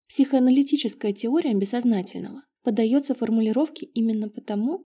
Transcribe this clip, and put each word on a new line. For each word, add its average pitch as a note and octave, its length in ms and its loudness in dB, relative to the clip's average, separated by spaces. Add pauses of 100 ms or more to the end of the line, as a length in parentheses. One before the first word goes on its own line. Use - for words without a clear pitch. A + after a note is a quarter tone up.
Психоаналитическая C4 1040 2
теория A#3+ 420 0
бессознательного G3+ 920 -2 (180)
поддается A#3+ 540 0
формулировке A3+ 680 0
именно A3 420 -2
потому, A3 560 -6 (120)